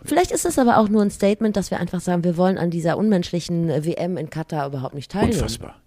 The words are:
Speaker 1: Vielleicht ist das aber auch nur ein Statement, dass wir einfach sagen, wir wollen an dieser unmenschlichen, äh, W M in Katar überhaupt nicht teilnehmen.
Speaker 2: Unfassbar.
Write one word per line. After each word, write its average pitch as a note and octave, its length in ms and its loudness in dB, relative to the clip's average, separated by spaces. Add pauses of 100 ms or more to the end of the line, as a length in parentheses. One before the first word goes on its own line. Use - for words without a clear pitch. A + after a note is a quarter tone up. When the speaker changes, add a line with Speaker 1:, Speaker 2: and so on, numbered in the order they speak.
Speaker 1:
Vielleicht F4 280 2
ist - 120 -2
das E4+ 140 0
aber A#3+ 200 6
auch G#3+ 100 4
nur G#3+ 140 4
ein G3+ 100 0
Statement, G#3 440 0
dass F#3 140 -2
wir F#3 80 -4
einfach F3 220 -4
sagen, F3 240 0
wir F3 120 2
wollen F#3 220 2
an E3+ 120 0
dieser E3 280 0
unmenschlichen, E3+ 720 0
äh, D3 140 0
W E3 80 -2
M F3+ 240 -4
in D3 120 -6
Katar D#3 380 -6
überhaupt C#3 300 -8
nicht C3+ 160 -12
teilnehmen. G#3+ 220 0
Speaker 2:
Unfassbar. - 420 -4 (100)